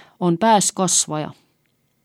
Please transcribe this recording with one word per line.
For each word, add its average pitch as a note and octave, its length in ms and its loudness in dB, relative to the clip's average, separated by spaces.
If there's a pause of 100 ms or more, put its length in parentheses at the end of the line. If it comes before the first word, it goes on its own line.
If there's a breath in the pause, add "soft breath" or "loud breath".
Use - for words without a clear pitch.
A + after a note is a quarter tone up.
(200 loud breath)
on F3 180 2
pääs A3 340 2
kasvaja. D#3 580 -4 (760)